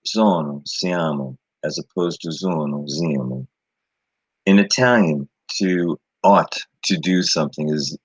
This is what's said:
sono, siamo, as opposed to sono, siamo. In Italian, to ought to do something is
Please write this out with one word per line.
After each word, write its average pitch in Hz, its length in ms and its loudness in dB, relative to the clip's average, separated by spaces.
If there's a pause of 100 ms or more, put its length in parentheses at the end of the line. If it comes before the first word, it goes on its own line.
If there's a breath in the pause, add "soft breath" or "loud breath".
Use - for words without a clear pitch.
sono, 82 600 0
siamo, 78 720 -4 (280)
as 78 160 -6
opposed 87 420 -6
to 85 100 -8
sono, 76 560 -4
siamo. 71 580 -4 (1000)
In 98 140 6
Italian, 101 680 4 (320)
to 87 400 0 (240)
ought - 340 4 (280)
to 95 120 0
do 90 240 0
something 78 480 -2
is 76 360 -4